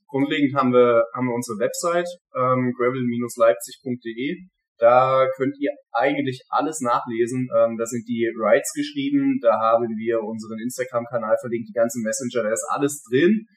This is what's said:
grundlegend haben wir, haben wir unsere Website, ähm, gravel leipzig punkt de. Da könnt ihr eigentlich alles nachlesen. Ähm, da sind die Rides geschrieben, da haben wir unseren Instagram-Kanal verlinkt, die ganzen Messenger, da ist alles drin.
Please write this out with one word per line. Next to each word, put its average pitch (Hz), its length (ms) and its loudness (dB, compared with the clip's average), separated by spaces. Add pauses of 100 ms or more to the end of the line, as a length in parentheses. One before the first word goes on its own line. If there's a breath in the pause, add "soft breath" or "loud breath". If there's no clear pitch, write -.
grundlegend 143 480 0
haben 127 180 2
wir, 120 400 6
haben 127 140 -2
wir 120 80 -2
unsere 117 240 -6
Website, 175 500 -2 (260)
ähm, 127 400 0
gravel 127 300 0 (320)
leipzig 117 460 2
punkt 123 200 -6
de. 120 320 -6 (440)
Da 131 480 6 (100)
könnt 135 220 -2
ihr 143 120 -2 (200)
eigentlich 131 580 -2
alles 139 320 -2
nachlesen. 123 760 -2
Ähm, 113 220 2
da 113 80 -2
sind 113 220 -8
die 117 200 -2
Rides 113 480 2
geschrieben, 139 680 -2
da 110 180 4
haben 117 260 2 (100)
wir 113 280 -2
unseren 110 360 -10
Instagram-Kanal 117 800 -2
verlinkt, 117 300 -6
die 104 40 -18
ganzen 120 280 0
Messenger, 117 420 -4
da 107 80 0
ist 110 180 -2
alles 139 400 -2
drin. 170 360 2 (120)